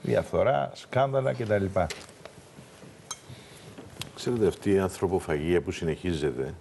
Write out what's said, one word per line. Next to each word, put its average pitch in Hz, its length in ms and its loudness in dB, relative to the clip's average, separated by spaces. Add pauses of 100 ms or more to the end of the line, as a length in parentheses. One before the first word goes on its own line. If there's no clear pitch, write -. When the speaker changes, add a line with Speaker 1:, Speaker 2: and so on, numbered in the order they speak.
Speaker 1:
διαφθορά, 101 720 2
σκάνδαλα" 135 580 0
κτλ. 107 320 2 (2500)
Speaker 2:
Ξέρετε, 117 320 0
αυτή 101 260 2
η 95 60 6
ανθρωποφαγία 87 840 2
που 92 100 -2
συνεχίζεται 76 920 -2